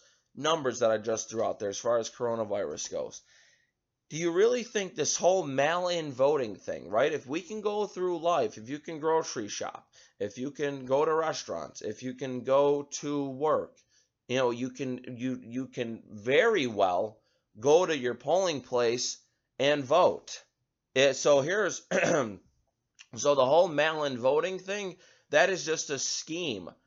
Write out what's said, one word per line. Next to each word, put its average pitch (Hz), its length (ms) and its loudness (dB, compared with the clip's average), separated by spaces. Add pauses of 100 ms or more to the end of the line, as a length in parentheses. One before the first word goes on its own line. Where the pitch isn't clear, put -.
(360)
numbers 139 440 0
that 113 120 4
I 110 60 2
just 110 320 -4
threw 110 160 -2
out 95 140 -4
there 101 100 -4
as 98 100 -6
far 120 180 0
as 113 120 -4
coronavirus 104 800 -4
goes. 69 300 -8 (880)
Do 151 80 -8
you 170 140 0
really 226 320 2
think 190 320 -6
this 147 220 -2
whole 180 260 4
mail-in 156 680 0
voting 131 440 2
thing, 80 340 -10
right? 127 220 2
If 139 160 -6
we 160 140 -4
can 214 200 -10
go 208 260 -2
through 180 320 -4
life, 160 380 0
if 110 120 -14
you 147 100 -8
can 160 200 -12
grocery 156 500 -2
shop, - 380 -10 (320)
if 104 180 -6
you 135 140 -8
can 139 340 -6
go 135 180 2
to 160 100 2
restaurants, 143 680 -4
if 107 220 -8
you 127 100 -8
can 127 300 -8
go 143 400 2 (160)
to 147 300 -4
work, 131 460 -2 (540)
you 123 80 0
know, 127 140 2
you 123 180 -4
can, 127 480 -8
you, 127 260 -6
you 123 240 -8
can 113 420 -8
very 139 580 2
well 101 500 0 (420)
go 156 260 6
to 160 120 0
your 123 160 -2
polling 160 480 0
place 120 560 0 (420)
and 143 240 2
vote. 147 580 2 (540)
It, 135 200 6
so 143 260 4
here's, 180 460 -2
<clears throat> - 40 -14
so 139 1400 -2
the 127 100 6
whole 165 220 6
mail-in 151 500 0
voting 156 420 2
thing, 190 360 -8 (360)
that 170 180 6
is 160 160 -4
just 156 240 -4
a 139 100 -4
scheme 147 720 -6 (180)